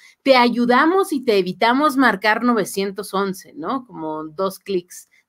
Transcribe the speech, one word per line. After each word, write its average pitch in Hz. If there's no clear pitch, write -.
"Te 269
ayudamos 247
y 285
te 214
evitamos 233
marcar 220
novecientos 202
once", 190
¿no? 226
Como 156
dos 190
clics -